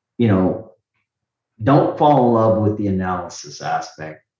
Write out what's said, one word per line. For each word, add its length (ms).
you 100
know, 440
don't 340
fall 320
in 60
love 280
with 140
the 120
analysis 760
aspect. 600